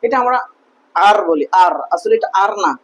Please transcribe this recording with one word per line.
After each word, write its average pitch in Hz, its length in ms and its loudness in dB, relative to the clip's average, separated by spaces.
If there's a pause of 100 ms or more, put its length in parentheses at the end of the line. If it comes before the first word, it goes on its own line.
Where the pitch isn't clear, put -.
এটা 247 160 -2
আমরা 247 200 0 (580)
আর 202 200 4 (100)
বলি, 156 260 0
আর, 185 220 4 (160)
আসলে - 260 -2
এটা 220 180 -2
আর 196 220 0
না 180 160 -2 (120)